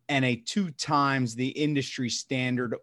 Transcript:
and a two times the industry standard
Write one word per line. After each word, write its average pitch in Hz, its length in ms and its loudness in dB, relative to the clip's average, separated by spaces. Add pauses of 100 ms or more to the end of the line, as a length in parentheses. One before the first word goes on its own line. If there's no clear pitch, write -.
and 135 140 4
a 123 140 2
two 185 340 -2
times 135 640 2
the 127 140 -2
industry 139 600 -2
standard 127 720 -2